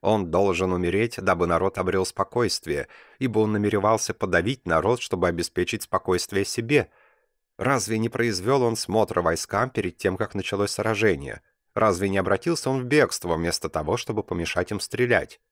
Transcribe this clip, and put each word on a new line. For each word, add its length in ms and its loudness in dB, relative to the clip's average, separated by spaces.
он 300 2
должен 420 2
умереть, 480 0
дабы 240 2
народ 320 0
обрёл 260 0
спокойствие, 840 -2
ибо 200 0
он 120 2
намеревался 640 2
подавить 500 0
народ, 360 2
чтобы 260 0
обеспечить 560 -2
спокойствие 640 -2
себе. 440 -2
Разве 400 0
не 100 0
произвёл 540 0
он 120 2
смотра 460 0
войскам 480 0
перед 280 -4
тем, 200 0
как 160 -4
началось 380 -2
сражение? 680 0
Разве 360 2
не 80 0
обратился 540 0
он 100 -2
в 40 -6
бегство 500 2
вместо 340 -2
того, 280 -2
чтобы 260 -4
помешать 480 -4
им 80 -4
стрелять? 600 -2